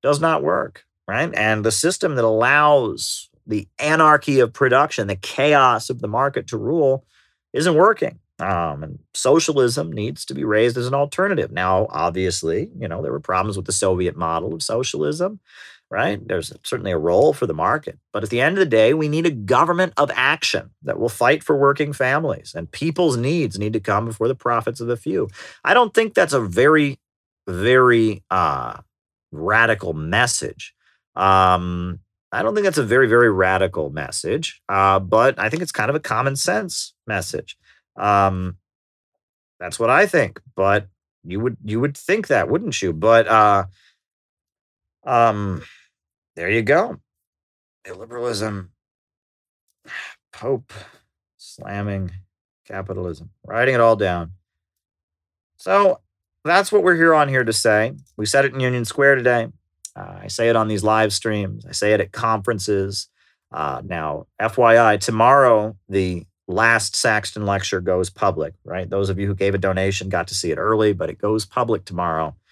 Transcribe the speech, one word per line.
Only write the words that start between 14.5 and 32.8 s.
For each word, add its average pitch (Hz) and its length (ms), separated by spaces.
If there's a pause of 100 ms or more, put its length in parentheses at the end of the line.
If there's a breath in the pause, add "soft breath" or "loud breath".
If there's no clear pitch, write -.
of 82 100
socialism, 147 760 (520 loud breath)
right? 104 360
There's 90 240 (120)
certainly - 280
a 85 60
role 92 360
for 127 120
the 87 80
market. 101 460 (120)
But 101 120
at 107 80
the 120 100
end 165 160
of - 20
the 190 60
day, 117 300
we 156 120
need 160 200
a 160 40
government 147 640
of 143 180
action 135 560 (100)
that - 180
will 117 100
fight 139 340
for 151 120
working 143 380
families, 131 640
and 85 160
people's 156 460
needs 123 420
need 107 140
to 110 60
come 104 260
before 113 220
the 131 80
profits 120 460
of 117 60
the 120 100
few. 151 320 (340 loud breath)
I 185 120
don't 240 180
think 226 220
that's 180 180
a 131 80
very, 135 580 (480)
very, 113 840
uh, 69 480 (520)
radical 95 640
message. 85 800 (420)
Um, 90 840 (320)
I 117 100
don't 208 140
think 202 100
that's 156 140
a 131 40